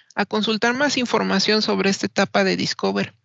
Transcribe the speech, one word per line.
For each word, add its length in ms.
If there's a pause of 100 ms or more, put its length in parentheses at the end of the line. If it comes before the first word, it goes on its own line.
(140)
a 100
consultar 500
más 220
información 640
sobre 300
esta 160
etapa 380
de 120
Discover. 580 (100)